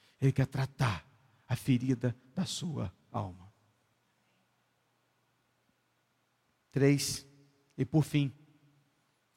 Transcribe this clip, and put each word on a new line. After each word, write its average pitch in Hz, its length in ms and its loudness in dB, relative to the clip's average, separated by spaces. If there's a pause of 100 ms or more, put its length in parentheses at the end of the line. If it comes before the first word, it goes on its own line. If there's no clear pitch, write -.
(200)
Ele 135 120 2
quer 135 160 0
tratar 127 600 -4 (400)
a 123 80 -4
ferida 123 640 0 (160)
da 190 140 -4
sua 120 440 -6 (200)
alma. 92 360 -8 (3250)
Três, 139 560 2 (500)
e 131 80 -2
por 156 180 2
fim, 143 300 -2 (1040)